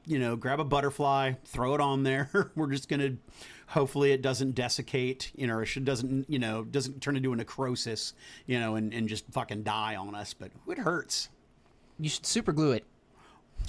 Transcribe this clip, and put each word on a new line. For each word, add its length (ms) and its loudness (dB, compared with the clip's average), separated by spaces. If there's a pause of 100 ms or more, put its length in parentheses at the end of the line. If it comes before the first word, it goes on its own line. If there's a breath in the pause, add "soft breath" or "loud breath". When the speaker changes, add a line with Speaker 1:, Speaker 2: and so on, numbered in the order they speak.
Speaker 1:
you 120 0
know, 180 2
grab 240 0
a 40 0
butterfly, 720 2 (100)
throw 300 0
it 60 4
on 220 4
there. 500 2
<laughs> 20 -12
We're 160 0
just 180 -4
gonna 260 0 (540 loud breath)
hopefully 440 4
it 100 2
doesn't 300 2
desiccate, 840 -2
you 120 -2
know, 100 2
or 80 0
should, 200 -4
doesn't, 440 0
you 100 0
know, 260 -2
doesn't 360 -2
turn 160 0
into 160 0
a 40 0
necrosis, 800 -4 (320 loud breath)
you 140 0
know, 160 0
and, 160 -2
and 160 -2
just 240 -6
fucking 300 -4
die 340 -2
on 180 -10
us, 200 -10
but 160 -16 (180)
it 100 -6
hurts. 500 -2 (720)
Speaker 2:
You 100 -2
should 180 -4
super 260 2
glue 200 4
it. 120 0 (840 soft breath)